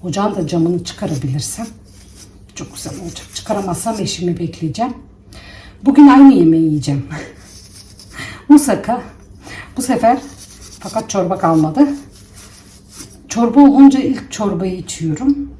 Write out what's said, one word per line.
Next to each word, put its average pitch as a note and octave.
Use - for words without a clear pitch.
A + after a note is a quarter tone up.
Ocağın G3
da E3+
camını F3
çıkarabilirsem D3
çok -
güzel -
olacak. E3+
Çıkaramazsam G3+
eşimi F3
bekleyeceğim. E3+
Bugün C#4
aynı C4+
yemeği D#3+
yiyeceğim. C#3+
<laughs> -
Musaka. B3
Bu C4+
sefer B3
fakat G#3+
çorba F#3+
kalmadı. D#3+
Çorba A#3
olunca C#4
ilk -
çorbayı F#3
içiyorum. C4+